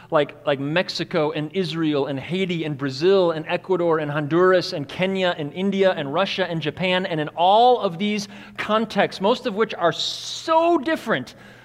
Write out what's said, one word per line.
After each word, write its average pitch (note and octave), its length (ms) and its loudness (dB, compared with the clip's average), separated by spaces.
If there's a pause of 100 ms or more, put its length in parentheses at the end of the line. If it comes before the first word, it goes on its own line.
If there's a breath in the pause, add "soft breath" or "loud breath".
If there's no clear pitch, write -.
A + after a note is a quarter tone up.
(100)
like, D3 360 0
like C#3+ 140 0
Mexico D#3+ 720 -2
and D#3 240 -6
Israel D#3 540 0
and C#3 120 -6
Haiti F3 440 -4
and D3+ 120 -4
Brazil E3 540 2
and D#3 180 -6
Ecuador E3+ 520 0
and D3 100 -2
Honduras E3+ 640 2
and C#3+ 120 -6
Kenya F#3 520 0
and D3 160 -6
India F#3+ 380 2
and D3 200 -6
Russia F#3 340 -2
and E3 140 -4
Japan. F#3 460 -2
And E3 140 -4
in D3 80 -4
all G#3+ 520 4
of F#3+ 160 -2
these G#3 320 -2 (300 loud breath)
contexts, G#3+ 600 0
most G#3+ 280 0
of G#3+ 80 -4
which A3 180 0
are E3+ 200 2
so - 840 0
different D4 600 -4 (280 loud breath)